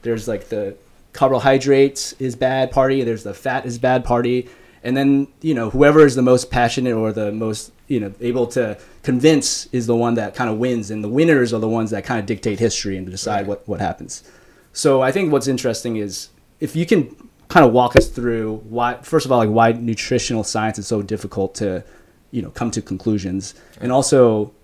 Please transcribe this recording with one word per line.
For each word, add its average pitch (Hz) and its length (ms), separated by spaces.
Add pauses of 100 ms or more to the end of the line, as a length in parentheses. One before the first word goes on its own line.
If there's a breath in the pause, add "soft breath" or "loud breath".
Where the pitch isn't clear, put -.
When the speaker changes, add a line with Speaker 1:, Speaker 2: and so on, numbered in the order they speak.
Speaker 1:
There's, 113 260
like, 107 220
the 101 260 (520)
carbohydrates 135 920
is 123 160
bad 131 340
party, 135 320
there's 113 220
the 101 100
fat 131 320
is 120 120
bad 127 260
party, 123 440 (360 loud breath)
and 127 120
then, 139 300 (140)
you 160 140
know, 113 160
whoever 147 360
is 127 80
the 127 80
most 127 280
passionate 123 440
or 110 180
the 104 200
most, 110 400 (160)
you 131 120
know, 101 200
able 120 260
to 117 320 (240 loud breath)
convince 135 720
is 120 140
the 117 100
one 117 180
that 107 220
kinda 117 180
wins, 113 360
and 107 120
the 104 60
winners 135 440
are 113 80
the 110 80
ones 113 220
that 101 160
kinda 113 160
dictate 104 360
history 101 380
and 92 140
decide 101 300
Speaker 2:
Right. 98 80
Speaker 1:
what, 101 200
what 101 120
happens. - 420 (500 soft breath)
So 135 300
I 131 100
think 175 200
what's 139 160
interesting 120 480
is 101 320 (320)
if - 160
you 165 100
can 175 280 (360)
kinda 156 180
walk 120 280
us - 120
through 110 600
why, 120 340
first 156 240
of 131 60
all, 123 60
like, 110 120
why 117 220
nutritional 117 720
science 110 340
is 101 80
so 104 160
difficult 98 540
to, 92 260 (480 soft breath)
you 120 120
know, - 80
come 117 200
to 107 100
conclusions, 95 720 (260 soft breath)
and 123 100
also 123 640 (120)